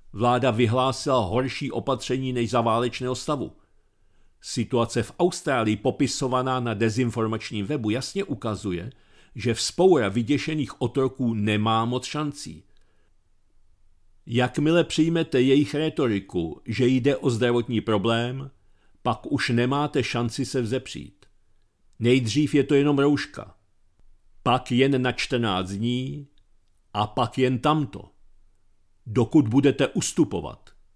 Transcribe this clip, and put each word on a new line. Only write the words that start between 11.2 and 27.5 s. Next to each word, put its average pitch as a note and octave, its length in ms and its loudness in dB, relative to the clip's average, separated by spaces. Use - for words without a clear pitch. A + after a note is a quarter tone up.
nemá G#2+ 520 0
moc B2 200 -4
šancí. D3 580 -8
Jakmile C#3+ 580 2
přijmete D#3+ 580 2
jejich C#3 340 4
rétoriku, A2 880 -2
že A#2 220 2
jde C3 300 2
o - 120 -2
zdravotní A#2+ 520 0
problém, A#2 680 0
pak - 300 -4
už C#3 180 0
nemáte C3+ 540 0
šanci A#2+ 420 -4
se C3 160 -2
vzepřít. - 640 -8
Nejdřív B2+ 560 2
je C#3 80 6
to C#3+ 120 2
jenom C#3+ 240 4
rouška, C#3+ 560 0
pak B2 280 0
jen C3 300 4
na B2 100 0
čtrnáct G#2 600 -2
dní B2+ 560 -4
a G#2 140 0
pak - 300 -2
jen B2+ 220 2